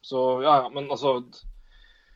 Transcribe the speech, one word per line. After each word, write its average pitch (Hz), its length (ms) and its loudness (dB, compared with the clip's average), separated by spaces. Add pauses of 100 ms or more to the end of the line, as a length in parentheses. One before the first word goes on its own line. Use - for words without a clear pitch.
Så, 127 400 -2
ja, 147 220 6
ja, 120 40 -8
men 143 220 -10
altså, 127 320 0 (920)